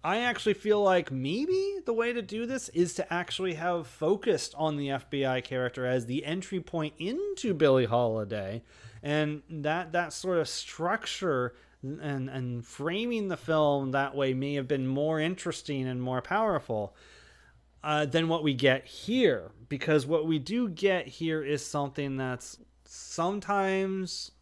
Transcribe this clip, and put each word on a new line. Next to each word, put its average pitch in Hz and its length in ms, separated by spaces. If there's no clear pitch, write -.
I 196 180
actually 214 340
feel 208 260
like 185 300
maybe 302 640
the 233 80
way 233 180
to 233 120
do 226 240
this 262 220
is 170 260
to 170 180
actually 175 400
have 170 320
focused 185 720
on 156 180
the 143 140
F 135 220
B 135 160
I 127 140
character 127 440
as 123 220
the 143 180
entry 180 340
point 156 380
into 269 560
Billie 135 320
Holiday, 110 760
and 151 440
that, 156 440
that 170 200
sort 180 280
of 151 100
structure 160 1040
and, 139 480
and 123 340
framing 208 640
the 170 100
film 143 540
that 139 240
way 135 180
may 139 220
have 135 120
been 135 200
more 151 320
interesting 156 680
and 123 140
more 127 220
powerful, 165 720
uh, 151 240
than 165 200
what 165 140
we 147 140
get 131 320
here. 170 640
Because 143 380
what 156 180
we 160 140
do 226 280
get 185 400
here 160 360
is 139 200
something 139 540
that's 131 400
sometimes 190 1500